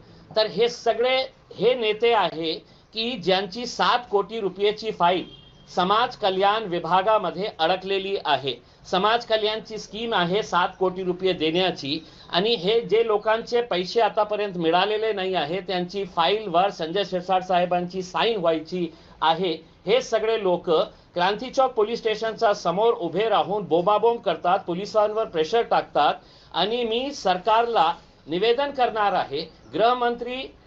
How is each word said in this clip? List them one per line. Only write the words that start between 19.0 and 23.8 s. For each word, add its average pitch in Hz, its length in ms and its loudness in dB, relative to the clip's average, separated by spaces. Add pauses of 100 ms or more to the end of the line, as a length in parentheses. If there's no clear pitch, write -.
आहे. 165 320 2 (340)
हे 214 140 4
सगळे 220 420 0
लोक 180 280 0 (440)
क्रांती 202 360 -2
चौक 262 200 2
पोलीस 226 280 0
स्टेशनच्या 214 560 0
समोर 202 400 2
उभे 175 340 -2
राहून 190 360 0
बोंबाबोंब 202 560 2